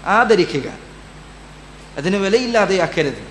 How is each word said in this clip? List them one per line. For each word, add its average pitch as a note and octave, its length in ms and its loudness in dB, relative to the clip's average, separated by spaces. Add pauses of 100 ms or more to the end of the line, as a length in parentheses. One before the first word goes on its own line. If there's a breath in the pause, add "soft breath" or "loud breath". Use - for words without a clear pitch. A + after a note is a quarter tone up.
(160)
ആദരിക്കുക, F#3 520 2 (1300)
അതിനെ F#3+ 260 -2
വിലയില്ലാതെയാക്കരുത് F#3+ 1040 0